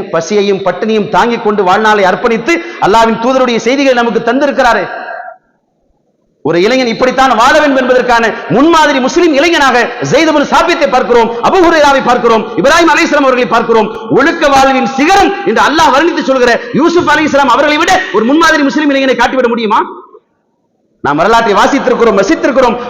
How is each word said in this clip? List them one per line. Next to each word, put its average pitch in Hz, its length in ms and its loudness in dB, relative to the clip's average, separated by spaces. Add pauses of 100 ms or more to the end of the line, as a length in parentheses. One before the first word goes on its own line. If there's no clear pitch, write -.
(120)
பசியையும் 196 540 -2
பட்டினியும் 208 420 -2
தாங்கிக் 208 360 -2
கொண்டு 208 260 -2
வாழ்நாளை 214 340 2
அர்ப்பணித்து 226 500 -2 (320)
அல்லாஹ்வின் 214 380 2
தூதருடைய 254 320 0
செய்திகளை 262 460 0
நமக்கு 226 180 -2 (120)
தந்திருக்கிறாரே. 240 540 0 (1600)
ஒரு 170 160 0
இளைஞன் 247 300 0
இப்படித்தான் 254 460 0
வாழ 294 200 4
வேண்டும் 277 220 0
என்பதற்கான 247 420 0 (240)
முன்மாதிரி 294 560 2
முஸ்லிம் 330 340 0
இளைஞனாக 294 380 2 (340)
ஜெயித் 311 200 2
இப்னு 294 240 0
சாபித்தை 330 400 0
பார்க்கிறோம், 240 340 2 (180)
அபூ 349 200 2
ஹுரைராவை 294 420 2
பார்க்கிறோம், 233 340 2 (140)
இப்ராஹிம் 320 360 2
அலைஹிஸ்ஸலாம் 294 340 0
அவர்களை 247 200 0
பார்க்கிறோம். 226 420 0 (280)
ஒழுக்க 294 380 0
வாழ்வின் 269 320 2 (100)
சிகரம் 370 340 2 (160)
என்று 208 220 0
அல்லாஹ் 302 260 2
வர்ணித்து 320 360 0
சொல்கிற 247 200 2 (300)
யூசுப் 330 320 0
அலைஹிஸ்ஸலாம் 285 420 0
அவர்களை 302 280 0
விட 359 180 2 (160)
ஒரு 202 80 0
முன்மாதிரி 302 380 2
முஸ்லிம் 285 300 0
இளைஞனை 269 240 0
காட்டிவிட 247 360 -2
முடியுமா? 226 280 -2 (1300)
நாம் 143 100 -2
வரலாற்றை 226 440 2
வாசித்திருக்கிறோம், 233 600 0
வசித்திருக்கிறோம். 262 560 0 (140)